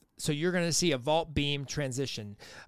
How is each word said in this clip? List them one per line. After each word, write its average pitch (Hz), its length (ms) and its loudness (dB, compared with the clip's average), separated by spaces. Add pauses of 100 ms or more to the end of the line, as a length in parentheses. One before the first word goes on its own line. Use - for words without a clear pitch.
(180)
So - 140 0
you're 156 200 2
gonna 170 200 2
see 165 200 4
a 131 60 2
vault 156 360 0
beam 143 300 0
transition, 127 720 -4 (320)